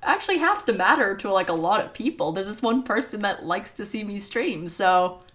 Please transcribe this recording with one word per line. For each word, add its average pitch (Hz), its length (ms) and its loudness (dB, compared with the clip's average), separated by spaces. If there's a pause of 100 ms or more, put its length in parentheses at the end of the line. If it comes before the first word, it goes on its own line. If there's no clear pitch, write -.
actually 370 360 0
have 359 280 2
to 233 80 2
matter 196 440 2
to, 202 140 -4
like, 185 180 2
a 175 40 0
lot 170 300 2
of - 100 -10
people. 214 380 -2
There's 190 160 -4
this 214 140 -6
one 247 220 2
person 220 400 -2
that 202 220 -2
likes 185 260 -4
to - 140 -10
see 214 180 -4
me 202 160 -6
stream, 196 480 -2
so, 180 520 2 (160)